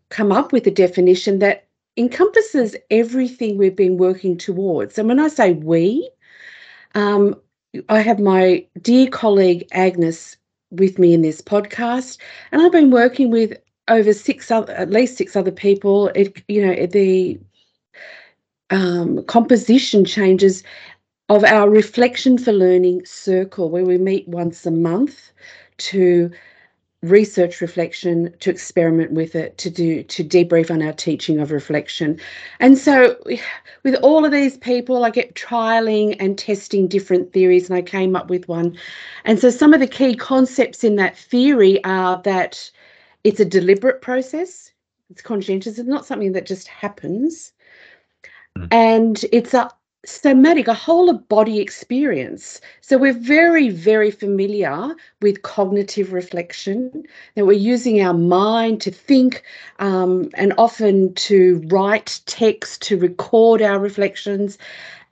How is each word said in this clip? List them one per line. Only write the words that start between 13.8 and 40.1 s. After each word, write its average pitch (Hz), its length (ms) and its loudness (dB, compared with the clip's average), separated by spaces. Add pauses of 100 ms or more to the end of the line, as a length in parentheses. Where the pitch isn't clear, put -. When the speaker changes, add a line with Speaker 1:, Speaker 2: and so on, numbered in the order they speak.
Speaker 1:
over 214 220 4
six - 380 -4
other, 226 240 -2
at 185 160 -8
least 240 280 0
six - 180 -6
other 190 160 -2
people. 196 640 0
It, 196 320 -2
you 202 180 -2
know, 180 220 -2
the, 185 520 0 (1300)
um, 175 540 -2
composition 226 760 2
changes 190 600 2 (640)
of 208 140 4
our 208 260 4
Reflection 240 720 2
for 240 140 0
Learning 180 520 2
circle, 190 640 -4
where 180 160 -4
we 180 140 0
meet 190 280 -2
once 170 380 -8
a 170 60 -4
month 170 600 -4 (460)
to 175 540 0 (720)
research 185 580 0
reflection, 170 800 -4
to 196 100 -6
experiment 165 640 -2
with 160 240 -6
it, 160 220 -8
to 185 120 -10
do, 165 340 -4
to - 200 -10
debrief 170 480 2
on 160 100 -2
our 156 120 -6
teaching 156 440 -4
of 147 140 -4
reflection. 151 640 -6 (440)
And 262 160 8
so 262 400 4 (680)
with 262 120 0
all 311 280 4
of 302 80 0
these 277 260 -2
people, 247 460 -4
I 226 60 0
get - 260 -6
trialing 226 840 -2
and 196 160 -4
testing 196 500 -4
different 185 460 -2
theories, 185 360 2
and 185 80 -2
I 180 40 -4
came 190 340 -4
up - 140 -8
with 180 180 -6
one. 170 300 -4 (480)
And 214 120 2
so 247 120 4
some 302 240 6
of 285 80 4
the 262 60 -2
key 254 280 0